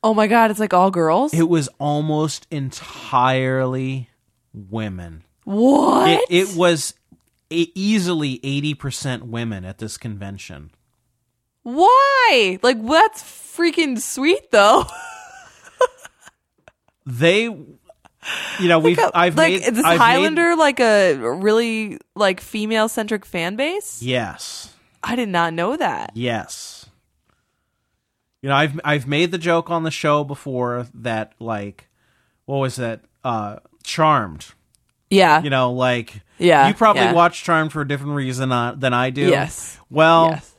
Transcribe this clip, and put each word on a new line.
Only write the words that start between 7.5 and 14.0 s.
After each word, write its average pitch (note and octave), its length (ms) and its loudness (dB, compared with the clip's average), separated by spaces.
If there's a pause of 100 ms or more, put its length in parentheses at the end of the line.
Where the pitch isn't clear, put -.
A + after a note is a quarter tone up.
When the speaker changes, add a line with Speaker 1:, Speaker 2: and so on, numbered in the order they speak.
Speaker 2:
e-, E3 260 -2
easily F3+ 680 0
eighty C#3+ 320 -4
percent C3 500 -8
women A2+ 400 -8
at F#2+ 140 -14
this G#2+ 180 -12
convention. G2 760 -14 (880)
Speaker 1:
Why? F#4+ 1000 2
Like, A#3+ 240 0
that's E4 380 2
freaking D#4+ 760 -4